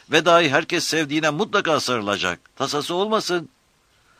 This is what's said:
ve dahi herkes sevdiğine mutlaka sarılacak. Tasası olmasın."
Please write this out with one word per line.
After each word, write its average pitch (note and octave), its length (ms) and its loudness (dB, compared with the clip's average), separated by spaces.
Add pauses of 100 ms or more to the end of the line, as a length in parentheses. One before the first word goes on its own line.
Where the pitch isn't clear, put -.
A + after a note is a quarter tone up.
(120)
ve D#3 140 2
dahi E3+ 240 6
herkes D#3+ 340 0
sevdiğine D#3 460 -2
mutlaka F3 500 0
sarılacak. G2+ 600 -2 (160)
Tasası C#3 380 -4
olmasın." F3+ 560 -2 (680)